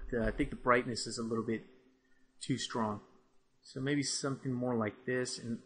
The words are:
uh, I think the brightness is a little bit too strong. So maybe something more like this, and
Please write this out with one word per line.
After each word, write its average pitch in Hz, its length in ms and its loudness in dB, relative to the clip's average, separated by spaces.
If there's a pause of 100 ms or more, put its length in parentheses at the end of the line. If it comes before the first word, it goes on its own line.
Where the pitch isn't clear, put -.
(120)
uh, 117 120 2
I 107 80 2
think 143 180 0
the 113 60 -6
brightness 120 500 2
is 117 140 -4
a 117 40 -2
little 113 200 0
bit 110 200 0 (800)
too 127 160 0
strong. 107 440 -2 (600)
So - 180 -12
maybe 143 220 2
something 135 500 -2
more 123 240 2
like 107 300 0
this, 127 320 0
and 117 280 -6